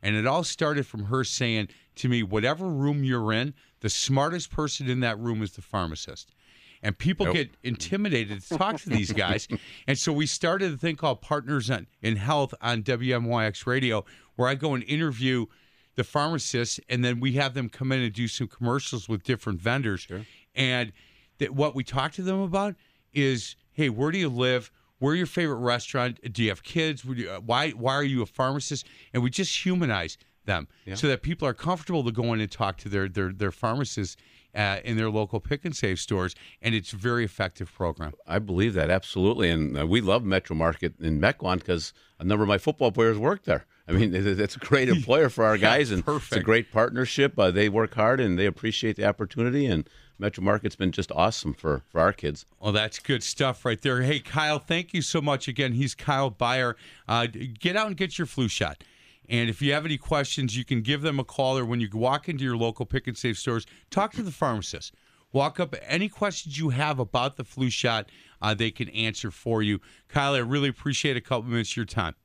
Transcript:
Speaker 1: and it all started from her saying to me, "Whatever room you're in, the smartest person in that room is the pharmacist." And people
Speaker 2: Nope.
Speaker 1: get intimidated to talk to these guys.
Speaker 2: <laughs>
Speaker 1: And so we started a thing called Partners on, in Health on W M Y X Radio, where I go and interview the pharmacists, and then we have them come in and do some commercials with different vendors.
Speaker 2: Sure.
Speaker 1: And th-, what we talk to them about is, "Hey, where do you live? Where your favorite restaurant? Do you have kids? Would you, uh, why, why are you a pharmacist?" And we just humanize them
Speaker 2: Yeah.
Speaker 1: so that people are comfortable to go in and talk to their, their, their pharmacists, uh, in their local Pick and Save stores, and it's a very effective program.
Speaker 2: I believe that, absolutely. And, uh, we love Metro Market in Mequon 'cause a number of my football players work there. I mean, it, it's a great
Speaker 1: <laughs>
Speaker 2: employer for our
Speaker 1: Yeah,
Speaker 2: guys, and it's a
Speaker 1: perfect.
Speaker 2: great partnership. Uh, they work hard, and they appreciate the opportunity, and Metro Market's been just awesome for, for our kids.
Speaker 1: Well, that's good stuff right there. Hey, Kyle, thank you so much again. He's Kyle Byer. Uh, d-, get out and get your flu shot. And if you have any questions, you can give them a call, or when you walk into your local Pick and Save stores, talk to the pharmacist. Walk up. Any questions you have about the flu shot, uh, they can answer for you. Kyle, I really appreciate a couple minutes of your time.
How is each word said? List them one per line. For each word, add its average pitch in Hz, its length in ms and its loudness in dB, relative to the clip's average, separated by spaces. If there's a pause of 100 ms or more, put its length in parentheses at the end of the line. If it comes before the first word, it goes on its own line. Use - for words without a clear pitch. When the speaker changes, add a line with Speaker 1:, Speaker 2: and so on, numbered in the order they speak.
Speaker 1:
and 104 120 0
it 107 120 2
all 156 180 0
started 147 420 0
from 104 200 -8
her 127 180 0
saying 110 440 -2 (260)
to - 160 -2
me, 120 120 2
"Whatever 117 460 0
room 143 360 0
you're 117 280 0
in, 131 220 0 (260)
the 110 80 -2
smartest 143 640 0
person 139 400 -2
in 127 100 0
that 117 180 0
room 113 240 -2
is 101 100 -4
the 98 100 -18
pharmacist." - 720 -6 (480)
And 104 160 -2
people 185 260 0
Speaker 2:
Nope. 175 120 2
Speaker 1:
get 151 140 0 (120)
intimidated 120 800 -2
to - 160 -6
talk 190 240 0
to 185 80 -8
these 104 220 0
guys. 98 360 0 (180)
Speaker 2:
<laughs> - 200 -14
Speaker 1:
And 135 120 0
so - 140 0
we 151 140 2
started 180 480 0
a - 20 -10
thing 160 200 -2
called 139 260 -2
Partners 135 480 -2
on, 98 160 -2 (160)
in 110 140 2
Health 135 440 0
on 117 220 0
W 123 320 0
M 117 100 0
Y 117 220 2
X 107 200 -4
Radio, 123 380 2 (320)
where 123 100 2
I 135 100 2
go 143 180 0
and 123 100 -2
interview 131 600 0 (480)
the 127 100 -2
pharmacists, 143 760 -2 (120)
and 123 120 0
then 123 160 0
we 127 140 0
have 135 220 0
them 127 160 -4
come 131 220 -4
in 131 100 2
and 113 100 0
do 113 160 -2
some - 200 -4
commercials 123 600 -4
with 110 140 -4
different 107 400 -4
vendors. 117 380 0
Speaker 2:
Sure. 101 260 -12 (280)
Speaker 1:
And 127 380 0 (460)
th-, 127 140 -2
what 139 220 0
we 135 100 -2
talk 135 280 -2
to 190 100 -10
them 190 200 0
about 196 320 0 (400)
is, 135 400 0 (180)
"Hey, 151 160 0
where 127 220 0
do 180 80 -2
you 170 100 0
live? 127 420 2 (280)
Where 143 160 2
your 175 120 0
favorite 151 320 -2
restaurant? 123 600 0 (140)
Do 113 100 0
you 110 80 4
have 92 140 -6
kids? 156 400 -2
Would 127 140 -6
you, 95 120 -6
uh, 95 100 -10
why, 123 300 0
why 120 240 -2
are 143 80 0
you 135 200 2
a 101 40 0
pharmacist?" 135 600 -4 (280)
And 127 80 2
we 123 80 2
just - 340 -2
humanize 135 540 0 (280)
them 85 220 0 (160)
Speaker 2:
Yeah. 95 120 -8
Speaker 1:
so 131 120 0
that 127 140 0
people 156 260 -2
are 120 60 0
comfortable 165 500 -2
to 117 80 0
go 117 220 0
in 110 60 0
and 107 100 -2
talk 98 280 -2
to - 120 -10
their, 98 180 0
their, 92 240 -2
their 95 200 -2
pharmacists, 117 640 -2 (380)
uh, 98 300 0
in 113 120 -2
their 110 120 2
local 107 320 -2
Pick - 240 -4
and 160 100 -4
Save 95 240 0
stores, 92 360 -2 (260)
and 113 140 0
it's 101 180 -2
a 107 40 -10
very 120 280 0
effective 95 480 -6
program. 78 400 -4 (140)
Speaker 2:
I 85 140 0
believe 101 340 2
that, 80 160 2
absolutely. 95 580 2
And, 76 300 2
uh, 76 80 2
we 101 140 4
love 104 240 2
Metro 95 300 0
Market 82 460 0
in 78 200 2
Mequon 92 440 0
'cause 85 280 -2 (260)
a - 60 -12
number 104 200 2
of 98 40 0
my 101 100 4
football 131 340 0
players 113 240 4
work 131 280 0
there. 76 200 0 (240)
I 80 40 -2
mean, 95 220 4
it, 95 120 2
it's 101 300 0
a - 40 -12
great 135 280 4
Speaker 1:
<laughs> 180 80 6
Speaker 2:
employer 135 340 4
for 113 140 2
our 107 120 6
Speaker 1:
Yeah, 107 220 6
Speaker 2:
guys, 139 120 2
and 95 100 2
it's - 80 -2
a 143 40 2
Speaker 1:
perfect. 120 320 0
Speaker 2:
great 113 280 4
partnership. 127 640 2
Uh, 95 120 6
they 104 180 4
work 104 260 0
hard, 120 260 4
and 95 180 2
they 98 80 4
appreciate 110 500 -2
the 104 100 0
opportunity, 120 600 0
and 82 220 2 (300)
Metro 98 260 -2
Market's 104 320 2
been 92 160 0
just - 200 -4
awesome 82 420 0
for, 69 340 -2
for 82 120 0
our 92 120 6
kids. 78 320 -6 (160)
Speaker 1:
Well, 107 120 -2
that's 107 260 0
good 127 240 -2
stuff - 420 -2
right 113 160 0
there. 127 220 2
Hey, 139 180 2
Kyle, 151 380 0
thank 170 360 -4
you 175 80 0
so - 200 0
much 143 260 0
again. 131 240 0
He's 127 220 0
Kyle 135 360 0
Byer. 123 440 0 (340)
Uh, 117 180 2
d-, 113 220 -8
get 165 280 -2
out 220 120 2
and 190 80 -4
get 185 220 -4
your 165 80 -2
flu 131 200 0
shot. 85 380 -4 (440)
And 120 200 2
if 113 140 -4
you 143 100 2
have 151 140 0
any 156 100 -2
questions, 135 580 -2
you 120 120 -4
can 117 160 0
give 139 180 0
them 147 180 -2
a 131 60 -2
call, 131 320 0
or 131 80 0
when 120 160 0
you 110 140 0
walk 127 340 0
into 139 160 -4
your 123 140 0
local 113 260 0
Pick - 220 -4
and 120 100 -6
Save 117 220 -2
stores, 117 280 -2 (240)
talk 202 220 0
to 247 100 -6
the 190 80 -4
pharmacist. 113 600 -4 (400)
Walk 139 260 0
up. 165 160 -2 (140)
Any 185 220 0
questions 165 480 -4
you 160 100 0
have 143 300 0
about 123 380 0
the 127 80 -8
flu 127 260 0
shot, 113 400 0 (320)
uh, 107 100 2
they 110 180 0
can 101 200 -6
answer 110 400 -4
for 113 320 -2
you. 104 180 4 (280)
Kyle, 139 260 2
I 131 60 4
really 139 280 0
appreciate 135 480 -2
a 117 60 -4
couple 117 280 -2
minutes 117 220 0
of - 60 -4
your 113 80 -2
time. 85 280 -2 (100)